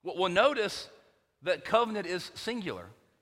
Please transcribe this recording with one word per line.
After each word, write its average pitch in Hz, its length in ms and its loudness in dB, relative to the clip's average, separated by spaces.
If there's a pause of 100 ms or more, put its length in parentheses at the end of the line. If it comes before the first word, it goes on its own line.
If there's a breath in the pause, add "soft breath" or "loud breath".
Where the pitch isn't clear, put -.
Well, 175 140 -6
well, 180 140 2
notice 220 580 2 (540)
that 160 240 -2
covenant 214 400 2
is 175 280 -6
singular. 170 520 -6 (360)